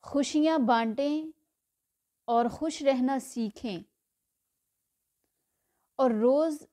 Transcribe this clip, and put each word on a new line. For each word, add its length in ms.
खुशियाँ 560
बांटें 720
और 220
खुश 340
रहना 360
सीखें 640
और 160
रोज़ 440